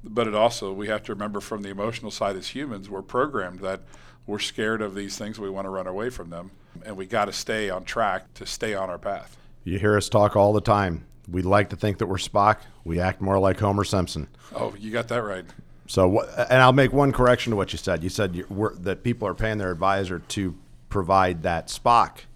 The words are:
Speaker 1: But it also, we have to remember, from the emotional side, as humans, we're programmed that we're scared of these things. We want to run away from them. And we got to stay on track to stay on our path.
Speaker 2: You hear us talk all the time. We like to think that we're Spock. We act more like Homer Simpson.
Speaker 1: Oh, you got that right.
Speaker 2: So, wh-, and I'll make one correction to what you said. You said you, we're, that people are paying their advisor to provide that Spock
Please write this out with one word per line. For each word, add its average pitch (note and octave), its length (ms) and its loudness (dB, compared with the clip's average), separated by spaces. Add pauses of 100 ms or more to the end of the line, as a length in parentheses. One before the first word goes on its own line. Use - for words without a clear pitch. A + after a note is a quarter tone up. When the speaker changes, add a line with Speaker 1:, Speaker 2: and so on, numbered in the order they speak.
Speaker 1:
But A2+ 240 -2
it G#2+ 80 -4
also, G#2+ 360 2
we G2+ 160 -8
have G#2+ 160 -4
to A2+ 100 -8
remember, G2+ 280 -6
from G#2 220 -8
the G2+ 60 -10
emotional G#2+ 420 -6
side, G2+ 240 -2
as F2+ 140 -10
humans, A#2 380 -10
we're G2 140 -10
programmed G#2 580 -4
that F#2+ 220 -6 (440)
we're G#2 140 -6
scared A2 420 -2
of G2+ 120 -6
these G2 240 -8
things. A2 220 -10
We G2 100 -6
want G2 160 -6
to F#2+ 40 -8
run F#2 180 -4
away G2+ 220 -4
from F2+ 200 -12
them. F2 220 -12 (340)
And G#2 120 -12
we F#2+ 80 -8
got G#2 200 0
to G2 80 -8
stay G#2+ 360 -4
on F#2 160 -6
track G2+ 500 -2
to G#2+ 100 -14
stay - 280 -6
on F#2+ 160 -4
our F2 80 -8
path. G2 400 -8 (260)
Speaker 2:
You F#2 160 -4
hear G#2 160 4
us G2 140 2
talk G#2 260 6
all G#2 180 6
the G#2 80 4
time. G2+ 440 2 (240)
We F2+ 120 -2
like G2 280 4
to F#2+ 60 -6
think G#2 240 -2
that G#2 80 0
we're F#2+ 100 -2
Spock. G#2 400 4 (260)
We E2 160 -2
act F#2 220 0
more G2 180 2
like F#2+ 200 2
Homer G2+ 240 2
Simpson. F2 440 -2 (280)
Speaker 1:
Oh, A2 220 -4
you G#2+ 140 -10
got A#2 180 -4
that B2 140 -2
right. F#2 220 -8 (420)
Speaker 2:
So, F#2 220 4
wh-, A2 300 0 (100)
and B2+ 120 8
I'll B2+ 120 10
make C3+ 200 4
one C#3 180 4
correction B2 400 4
to G#2+ 60 0
what F#2 160 -2
you - 40 -8
said. E2 260 -2
You F2+ 60 -4
said F2+ 260 -2
you, F2+ 140 -8
we're, G2+ 260 -2
that F2+ 280 -6
people A#2 240 -2
are F#2 60 -2
paying A2 240 -2
their F#2+ 140 -2
advisor F#2 480 0
to F2+ 360 -4 (340)
provide F#2 540 2
that E2+ 240 -2
Spock - 520 2 (160)